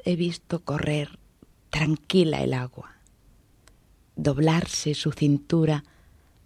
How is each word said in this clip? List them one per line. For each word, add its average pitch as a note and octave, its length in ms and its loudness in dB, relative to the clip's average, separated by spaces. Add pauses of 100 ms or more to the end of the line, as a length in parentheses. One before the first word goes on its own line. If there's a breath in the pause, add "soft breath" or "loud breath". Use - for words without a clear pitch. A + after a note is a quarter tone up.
he F3 100 2
visto E3+ 480 -4
correr D3+ 540 -4 (500)
tranquila D#3 760 0
el C3 120 0
agua, B2+ 420 -10 (1200)
doblarse D3+ 800 0
su - 180 -2
cintura D3+ 720 2 (600 soft breath)